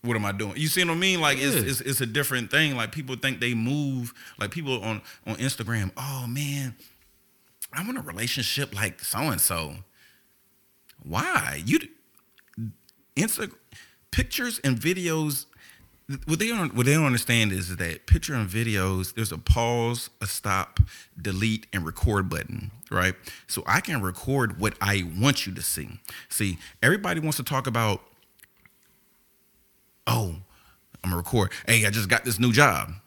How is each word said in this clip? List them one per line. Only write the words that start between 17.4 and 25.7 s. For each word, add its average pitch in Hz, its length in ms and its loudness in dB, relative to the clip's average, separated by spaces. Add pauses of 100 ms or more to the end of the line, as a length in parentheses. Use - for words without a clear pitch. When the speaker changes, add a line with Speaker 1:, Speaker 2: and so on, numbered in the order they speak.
Speaker 1:
is 92 240 -4
that 85 300 -4
picture - 280 4
and 110 140 0
videos, 95 640 0
there's 110 180 -2
a 80 60 -8
pause, 117 680 2 (120)
a 107 60 -4
stop, - 520 -2 (420)
delete, 104 520 0
and 95 120 -2
record 98 440 0
button, - 420 -6 (220)
right? 92 220 2 (340)
So - 180 -6
I 117 140 4
can 151 220 -4
record 104 580 0
what 104 200 0
I 98 220 4 (160)
want 127 300 4
you 92 60 -8
to - 80 -8
see. - 260 -4 (400)